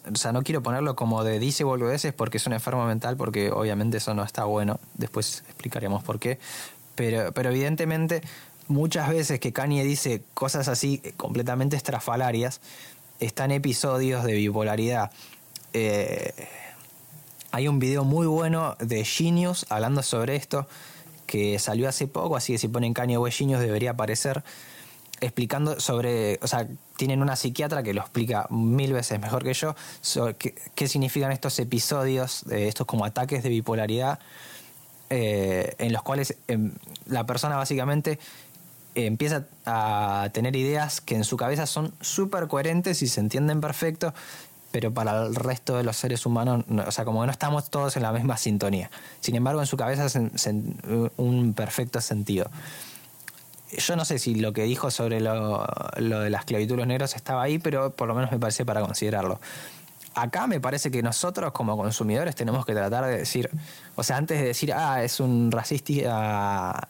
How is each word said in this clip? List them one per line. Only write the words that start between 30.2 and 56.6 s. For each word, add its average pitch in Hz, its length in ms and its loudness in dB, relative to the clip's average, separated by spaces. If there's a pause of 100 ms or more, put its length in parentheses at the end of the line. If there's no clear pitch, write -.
qué, - 200 -6 (200)
qué 139 140 0
significan 135 420 2
estos 135 280 -2
episodios, 127 920 0
eh, 104 160 2
estos 107 180 -2
como 107 200 0
ataques 127 360 -2
de 127 80 0
bipolaridad, 113 720 2 (880)
eh, 101 680 2
en 117 160 0
los 110 80 0
cuales, 135 340 -2 (120)
em, 107 260 2 (320)
la 123 200 0
persona 135 300 0
básicamente 143 640 0 (760)
empieza 139 500 0 (200)
a 104 680 2
tener 127 220 0
ideas 143 460 0
que - 140 -4
en 110 80 2
su 113 120 0
cabeza 135 300 0
son 151 340 -2
súper 190 480 0
coherentes 165 540 2
y 139 60 2
se 117 140 0
entienden 147 380 2
perfecto, 160 540 -2 (580)
pero 117 220 0
para 110 300 2
el 113 120 -2
resto 127 420 0
de 123 60 2
los 117 140 0
seres 123 300 -2
humanos, 120 400 2
no, 104 160 2
o - 80 -4
sea, 113 120 -2
como 110 180 2
que 120 40 2
no 135 60 2
estamos 147 400 -2
todos 139 240 0
en 127 80 0
la 110 80 0
misma 117 260 2
sintonía. 101 540 0 (280)
Sin 120 160 0
embargo, 131 260 2
en 139 60 0
su 131 100 -2
cabeza 135 320 0
se, 117 280 0
se, - 140 0 (680)
un 123 380 4
perfecto 117 460 -2
sentido. 104 500 0 (1200)
Yo - 200 0
no 160 100 0
sé 147 140 0
si 117 160 0
lo 110 180 2
que 110 100 0
dijo 127 280 0
sobre 113 300 0
lo, 110 440 2 (320)
lo 113 220 2
de 104 100 0
la 101 80 2
esclavitud 110 380 0